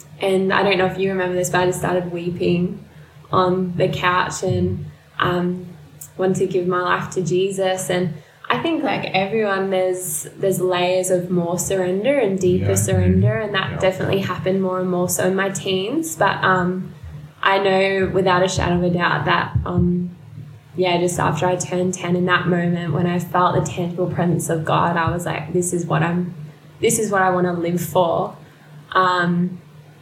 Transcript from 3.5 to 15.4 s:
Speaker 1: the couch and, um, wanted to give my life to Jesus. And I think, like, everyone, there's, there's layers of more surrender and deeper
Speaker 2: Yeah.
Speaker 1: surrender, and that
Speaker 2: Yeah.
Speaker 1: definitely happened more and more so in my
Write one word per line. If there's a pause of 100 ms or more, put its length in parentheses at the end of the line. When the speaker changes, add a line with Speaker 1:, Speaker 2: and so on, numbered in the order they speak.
Speaker 1:
the
couch
and, (340)
um, (540)
wanted
to
give
my
life
to
Jesus.
And (380)
I
think,
like,
everyone,
there's, (120)
there's
layers
of
more
surrender
and
deeper
Speaker 2:
Yeah.
Speaker 1:
surrender,
and
that
Speaker 2:
Yeah.
Speaker 1:
definitely
happened
more
and
more
so
in
my